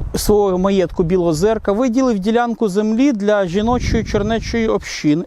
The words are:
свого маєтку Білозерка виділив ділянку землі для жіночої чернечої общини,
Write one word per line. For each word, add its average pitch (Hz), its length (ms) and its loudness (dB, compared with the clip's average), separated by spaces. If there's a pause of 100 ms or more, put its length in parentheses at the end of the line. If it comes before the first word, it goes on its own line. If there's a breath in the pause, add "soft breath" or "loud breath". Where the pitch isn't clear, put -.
(140)
свого 202 440 2
маєтку 190 440 0
Білозерка 180 680 0
виділив 240 460 0
ділянку 226 500 0
землі 220 440 2
для 202 340 0
жіночої 220 580 0
чернечої 220 640 -2
общини, 170 580 0